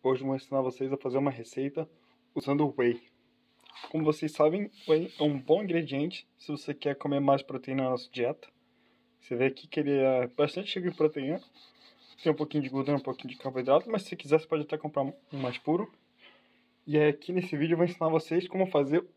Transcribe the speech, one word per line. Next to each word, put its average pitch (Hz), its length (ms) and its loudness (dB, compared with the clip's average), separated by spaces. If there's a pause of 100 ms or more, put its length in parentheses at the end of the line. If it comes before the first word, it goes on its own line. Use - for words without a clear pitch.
Hoje 131 200 0
eu 135 40 -4
vou 135 80 0
ensinar 135 280 -2
vocês 127 280 -4
a 139 60 0
fazer 131 220 -4
uma 139 120 2
receita 135 560 -6 (480)
usando 143 440 0
whey. 120 200 4 (920)
Como 160 160 0
vocês 156 260 0
sabem, 180 380 2 (180)
whey 165 320 2
é - 20 4
um 147 160 2
bom 160 240 2
ingrediente 160 640 -4 (120)
se - 120 -14
você 147 220 -6
quer 143 240 -4
comer 139 240 -2
mais 139 220 4
proteína 131 400 -6
na 131 80 0
nossa 123 200 -4
dieta. 123 380 -4 (720)
Você - 160 -6
vê 123 80 2
aqui 135 240 -2
que - 100 -4
ele 143 140 0
é 131 360 2
bastante 147 480 -2
rico 180 120 -4
em 170 80 -6
proteína. 151 460 0 (800)
Tem 160 100 2
um - 20 2
pouquinho 151 280 -2
de 131 80 -6
gordura, 135 260 0
um 135 60 -2
pouquinho 127 320 -8
de - 40 -20
carboidrato, 135 520 2
mas 208 140 -2
se - 120 -10
quiser 151 240 2
você - 60 -18
pode 151 160 -2
até 151 160 -6
comprar 143 240 -4
um 135 120 -4 (240)
mais 127 200 -6
puro. 175 340 -2 (920)
E 151 120 2
aqui 151 360 2
nesse 180 200 -2
vídeo 160 200 2
eu - 20 2
vou 165 80 4
ensinar 170 240 0
vocês 165 400 0
como 190 180 0
fazer 151 400 2 (100)